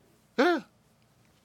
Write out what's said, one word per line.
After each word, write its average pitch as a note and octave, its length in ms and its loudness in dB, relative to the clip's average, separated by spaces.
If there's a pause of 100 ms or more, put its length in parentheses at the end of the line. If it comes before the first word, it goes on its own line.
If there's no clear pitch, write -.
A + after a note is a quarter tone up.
(380)
Yeah. D4+ 240 0 (840)